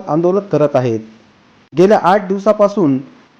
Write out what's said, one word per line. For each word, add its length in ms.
आंदोलक 440
करत 220
आहेत. 260
गेल्या 260
आठ 240
दिवसापासून 720